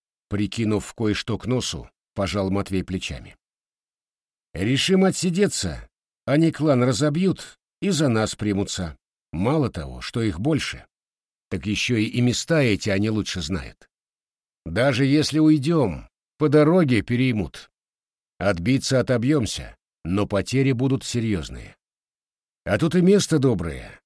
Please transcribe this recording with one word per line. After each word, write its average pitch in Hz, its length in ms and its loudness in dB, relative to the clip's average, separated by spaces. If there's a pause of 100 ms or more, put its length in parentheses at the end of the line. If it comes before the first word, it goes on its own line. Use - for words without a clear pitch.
(300)
прикинув 104 640 -2
кое-что 107 420 -2
к - 80 -12
носу, 107 460 -4 (240)
пожал 98 360 -2
Матвей 95 320 -2
плечами. - 540 -8 (1160)
«Решим 135 500 2
отсидеться, 175 840 -2 (420)
они 156 240 4
клан 139 300 2
разобьют 147 760 0 (220)
и 190 80 -2
за 156 200 2
нас 110 260 0
примутся. 95 640 -4 (340)
Мало 120 380 0
того, 65 320 -10
что - 180 -6
их 95 200 -2
больше, - 440 -2 (640)
так 90 160 -6
еще 107 320 -2
и, 107 80 2
и 120 160 -2
места 123 400 0
эти 110 300 0
они 98 180 0
лучше 104 320 -4
знают. 73 480 -8 (800)
Даже 127 400 2
если 147 320 2
уйдем, 151 680 2 (300)
по 151 140 2
дороге 151 500 6
переймут. 117 720 -2 (640)
Отбиться 104 640 0
отобьемся, 120 720 -2 (300)
но 98 220 0
потери 127 460 0
будут 131 300 0
серьезные. 90 720 -4 (920)
А 101 100 2
тут 165 180 0
и 180 60 4
место 180 380 4
доброе, 90 680 -2